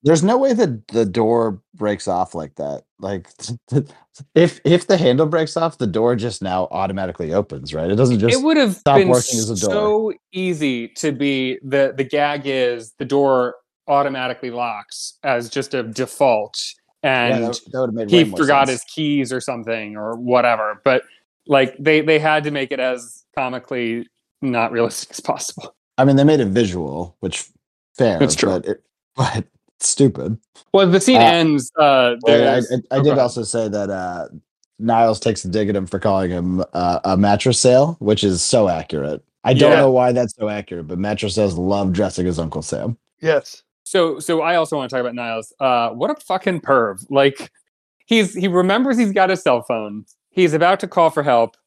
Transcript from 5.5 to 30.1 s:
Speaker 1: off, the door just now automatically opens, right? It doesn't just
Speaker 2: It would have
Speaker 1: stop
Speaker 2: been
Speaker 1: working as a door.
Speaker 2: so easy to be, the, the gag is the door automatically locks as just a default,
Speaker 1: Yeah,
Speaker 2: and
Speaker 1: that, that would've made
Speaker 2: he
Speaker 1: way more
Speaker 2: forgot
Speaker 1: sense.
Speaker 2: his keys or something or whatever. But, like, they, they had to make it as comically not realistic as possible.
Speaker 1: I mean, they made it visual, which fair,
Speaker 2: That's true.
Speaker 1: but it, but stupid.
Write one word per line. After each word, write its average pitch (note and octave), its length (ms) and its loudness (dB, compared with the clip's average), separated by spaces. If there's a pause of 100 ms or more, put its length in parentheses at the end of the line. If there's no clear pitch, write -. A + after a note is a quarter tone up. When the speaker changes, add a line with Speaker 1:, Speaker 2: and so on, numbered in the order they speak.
Speaker 1:
off, E3 200 -4
the B2 100 -4
door A2 280 0
just A2 260 -6
now F#2 300 -4
automatically F#2 640 -6
opens, C#2+ 400 -6
right? D#2 160 -4
It G2+ 60 0
doesn't B2 240 2
just A2+ 200 2
Speaker 2:
It C4 40 -4
would D#4+ 140 2
have A3+ 180 2
Speaker 1:
stop C#3 220 2
Speaker 2:
been F#3+ 120 4
Speaker 1:
working B2 300 0
as A2 100 -4
a A#2 60 -4
door. G2 160 -2
Speaker 2:
so G#2+ 420 -2 (180)
easy D3+ 560 -4 (100)
to D3+ 140 -2
be, C3 520 -2
the, C3+ 320 0
the C3+ 80 -4
gag D3 420 -2
is B2 520 -4
the C#3+ 80 -8
door C3 500 2 (320)
automatically C3+ 640 -2
locks A#2 720 -10
as A#2+ 260 -2
just - 240 -6
a B2+ 100 -4
default, A2+ 760 -2 (440)
Speaker 1:
Yeah, C3 240 2
Speaker 2:
and B2+ 180 0
Speaker 1:
that, A#2+ 140 -6 (120)
that C3 80 -6
would've A#2+ 160 -2
made A2 140 -6
Speaker 2:
he F3 80 6
Speaker 1:
way E3 80 6
more G2+ 140 -8
Speaker 2:
forgot C#3 280 2
Speaker 1:
sense. B2+ 160 -4
Speaker 2:
his - 80 -20
keys D3 420 -4
or B2+ 80 -6
something A2+ 560 -8
or G#2+ 180 -8
whatever. A#2+ 680 0
But, C3 200 2 (440)
like, C3+ 320 2
they, D#3 220 4
they D3+ 180 4
had D3+ 260 0
to D3+ 60 -4
make C3+ 200 -6
it C3+ 80 -6
as B2+ 440 -6 (120)
comically B2 720 -6 (340)
not A#2+ 300 -2
realistic A#2 400 -4
as - 80 -14
possible. - 560 -10 (220)
Speaker 1:
I C3 80 4
mean, C#3 100 6
they C#3 80 6
made D3+ 160 6
it A#2 80 2
visual, F2+ 720 -2
which - 280 -8 (500)
fair, G#2+ 220 2
Speaker 2:
That's C3 160 2
true. G#2+ 140 0
Speaker 1:
but F2+ 160 -4
it, - 180 -6 (320)
but C3 300 -2 (420)
stupid. A2 500 0 (360)